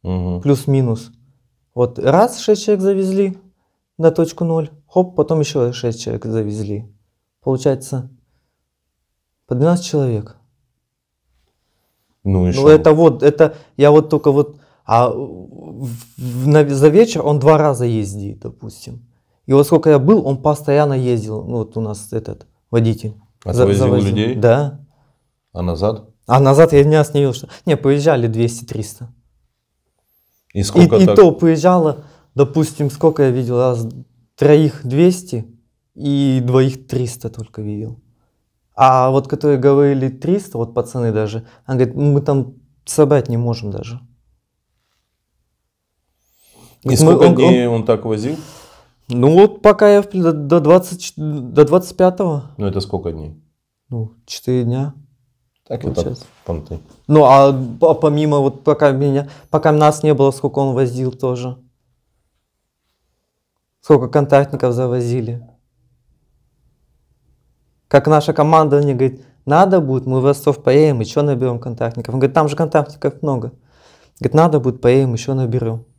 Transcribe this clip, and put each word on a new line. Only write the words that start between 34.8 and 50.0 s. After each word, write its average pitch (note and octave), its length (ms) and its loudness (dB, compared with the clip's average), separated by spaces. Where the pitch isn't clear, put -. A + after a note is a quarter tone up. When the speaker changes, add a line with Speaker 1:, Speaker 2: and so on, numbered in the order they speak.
Speaker 2:
двести C#3+ 640 -2
и C#3 480 -2
двоих C3 440 0
триста B2 420 -8
только A2 340 -16
видел. G#2+ 360 -12
А C3 380 4
вот C3+ 160 0
которые C#3+ 320 0
говорили C#3 500 2
триста, E3 480 -6
вот A#2 160 -6
пацаны A#2+ 380 -4
даже, G#2+ 340 -6
они C3 140 -4
говорят, B2 160 0
мы C#3+ 260 0
там C#3 340 -4
собрать C#3+ 440 0
не A#2 80 -4
можем A#2 340 -6
даже. A#2 280 -14
Speaker 1:
И C3+ 60 -6
Speaker 2:
Мы, B2 80 2
Speaker 1:
сколько D#3 300 6
Speaker 2:
он, E3+ 80 4
Speaker 1:
дней B2+ 320 4
Speaker 2:
он A#2 140 -2
Speaker 1:
он G2+ 40 -6
так A2+ 200 -2
возил? A2+ 320 -6
Speaker 2:
Ну B2 260 2
вот G#3 280 4
пока G#3 320 6
я G3+ 80 6